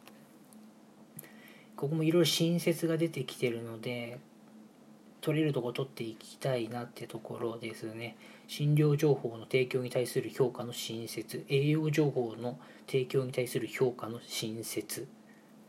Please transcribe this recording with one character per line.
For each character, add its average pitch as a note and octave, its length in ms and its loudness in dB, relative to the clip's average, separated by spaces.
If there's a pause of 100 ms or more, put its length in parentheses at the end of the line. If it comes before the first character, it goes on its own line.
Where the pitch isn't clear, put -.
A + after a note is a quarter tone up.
(1700)
こ C#3+ 140 -2
こ D#3 80 2
も D#3+ 80 2
い D#3+ 80 6
ろ F3 80 8
い - 20 8
ろ - 40 8
新 E3+ 340 4
設 E3 260 2
が D#3+ 100 2
出 D#3+ 120 2
て C#3+ 160 -4
き - 120 -8
て B2 140 2
る A#2 120 -4
の A2+ 180 -8
で、 A#2+ 400 -6 (1000)
取 D3+ 180 2
れ D#3+ 60 4
る D3 80 4
と C3 80 2
こ A#2+ 120 -2
取 C3+ 140 -2
っ - 40 -16
て - 140 -6
い A2+ 100 -6
き - 240 -18
た C3 180 0
い A2 120 0
な A#2+ 160 -6
っ - 20 -10
て - 200 -12
と - 120 -10
こ A2+ 200 -10
ろ A#2 200 -2
で A2+ 160 -8
す A2 200 -8
ね。 A2+ 220 -8 (300)
診 D3 280 2
療 D3 220 6
情 D3 180 6
報 A#2 220 -4
の A2 80 -12
提 C3 220 4
供 B2+ 160 0
に B2 80 -4
対 B2 160 2
す B2+ 140 0
る A2 100 -6
評 A#2+ 200 2
価 A#2 140 -8
の A#2+ 80 -8
新 A2+ 360 -6
設、 - 400 -8
栄 C#3+ 220 4
養 D#3 200 2
情 D3 200 4
報 A#2 280 -2
の B2 200 -6 (280)
提 C3 200 0
供 C3+ 180 2
に B2+ 80 -6
対 A#2+ 160 0
す - 100 -2
る A2 80 -2
評 B2+ 260 2
価 G#2+ 160 -8
の A#2 140 -8
新 A2+ 400 -6
設。 - 460 -6 (600)